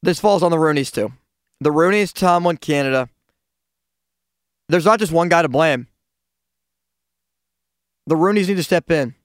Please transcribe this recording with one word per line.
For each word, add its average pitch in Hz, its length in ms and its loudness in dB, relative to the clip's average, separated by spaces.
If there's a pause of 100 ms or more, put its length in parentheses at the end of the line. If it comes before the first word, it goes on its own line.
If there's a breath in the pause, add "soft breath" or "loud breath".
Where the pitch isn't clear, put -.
This 175 160 0
falls 202 240 2
on 170 80 2
the 165 60 0
Rooneys 151 340 0
too. 123 220 -4 (480)
The 147 100 2
Rooneys, 185 400 2
Tomlin, 175 460 0
Canada. 135 500 -2 (1600)
There's 170 160 0
not 214 160 4
just 180 140 -4
one 170 160 0
guy 170 120 2
to 160 60 0
blame. 135 400 0 (2250)
The 165 80 0
Rooneys 190 320 0
need 196 100 -2
to 175 60 -4
step 165 280 -2
in. 143 340 -2